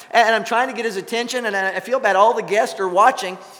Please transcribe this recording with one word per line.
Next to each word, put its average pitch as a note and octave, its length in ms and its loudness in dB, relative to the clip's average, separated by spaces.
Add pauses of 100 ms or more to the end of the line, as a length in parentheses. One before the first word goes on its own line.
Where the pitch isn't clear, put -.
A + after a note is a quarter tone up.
and, A3+ 180 4
and A3+ 80 2
I'm G#3 80 -2
trying A#3+ 260 0
to C4 40 -10
get A3 120 -6
his G#3+ 120 -6
attention, A#3+ 480 -6
and G#3 100 -4
I, F#3+ 200 -2
I F#3 60 -4
feel A#3+ 180 -2
bad. G#3 160 2
All G#3+ 180 6
the A3 80 -2
guests G#3 380 -2
are F#3+ 80 -2
watching G3 500 0 (220)